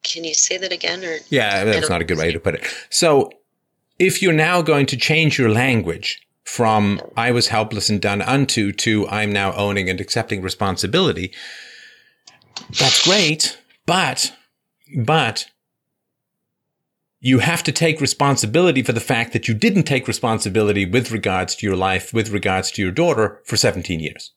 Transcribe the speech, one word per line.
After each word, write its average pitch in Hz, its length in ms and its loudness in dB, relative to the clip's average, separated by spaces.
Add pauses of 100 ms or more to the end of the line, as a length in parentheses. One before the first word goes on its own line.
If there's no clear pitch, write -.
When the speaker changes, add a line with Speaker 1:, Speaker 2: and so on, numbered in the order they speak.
Speaker 1:
can - 220 -8
you 156 100 -8
say 185 240 0
that 185 140 -6
again? 175 340 -6
Or 160 120 -6 (120)
Speaker 2:
Yeah, 104 320 0
Speaker 1:
I - 40 0
Speaker 2:
that's 104 160 2
Speaker 1:
don't - 100 -2
Speaker 2:
not 87 100 0
a 82 40 -2
good 87 120 -2
way 80 140 0
to 80 80 -4
put 80 160 -2
it. - 100 -8 (240)
So - 400 4 (720)
if 185 220 2
you're 180 120 4
now 165 280 2
going 147 260 4
to 131 100 -4
change 160 400 2
your 120 120 4
language 107 720 0 (260)
from 107 500 2
Speaker 1:
No. - 200 -12
Speaker 2:
"I 120 160 0
was 120 180 2
helpless 110 400 -2
and 101 120 0
done 101 200 0
unto" 117 500 0
to 104 380 0
"I'm 104 220 -2
now 98 220 0
owning 101 360 -2
and 92 120 -4
accepting 101 400 -4
responsibility," 95 920 -2 (1500)
that's 131 260 2
great, 165 520 0 (280)
but, 165 500 -2 (640)
but 123 480 0 (1800)
you 127 180 4
have 170 240 0
to 160 80 -2
take 160 300 0
responsibility 139 840 2
for 117 80 -2
the 117 80 0
fact 117 320 -2
that - 160 -2
you 120 60 2
didn't 196 300 2
take - 260 0
responsibility 104 760 0
with 107 260 0
regards 98 440 -2
to - 100 -8
your 95 120 0
life, 92 360 -2
with 113 180 0
regards 95 400 0
to - 100 -6
your 92 100 0
daughter 113 540 0
for - 100 -4
seventeen 90 460 0
years. - 360 -12